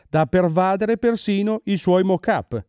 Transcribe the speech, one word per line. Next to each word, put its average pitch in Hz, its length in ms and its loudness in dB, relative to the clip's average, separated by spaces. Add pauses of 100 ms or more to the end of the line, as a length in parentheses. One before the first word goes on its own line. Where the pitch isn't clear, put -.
da 156 180 0
pervadere 185 720 0
persino 214 680 -2
i 196 120 0
suoi 180 280 2
mock-up. 175 640 -2